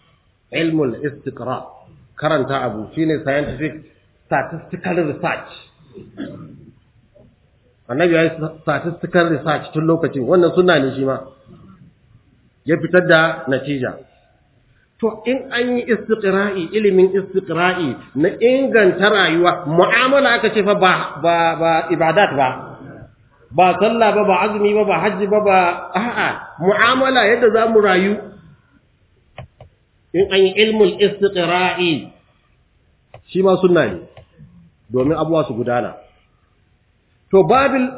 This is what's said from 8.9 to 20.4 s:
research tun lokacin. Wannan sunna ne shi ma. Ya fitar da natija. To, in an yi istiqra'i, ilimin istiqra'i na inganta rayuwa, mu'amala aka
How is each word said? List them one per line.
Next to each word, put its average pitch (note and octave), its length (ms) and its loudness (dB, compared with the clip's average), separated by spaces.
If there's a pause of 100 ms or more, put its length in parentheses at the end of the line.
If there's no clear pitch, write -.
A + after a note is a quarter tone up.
research D3+ 360 -2 (100)
tun D#3 100 -2
lokacin. D#3+ 400 0
Wannan E3 300 4
sunna F3+ 240 4
ne C3+ 160 -2
shi C3+ 100 -4
ma. C3 120 -2 (1500)
Ya D#3+ 120 2
fitar E3+ 260 2
da D#3+ 160 4 (280)
natija. C3 440 -4 (1080)
To, A3 240 -4
in B3+ 240 -2
an B3 320 -2
yi - 80 -6
istiqra'i, G3 760 -2 (140)
ilimin F#3+ 400 4
istiqra'i F3+ 720 -2 (320)
na E3+ 160 2
inganta A3 720 2
rayuwa, F3 560 2
mu'amala A#3 720 2
aka G#3+ 160 0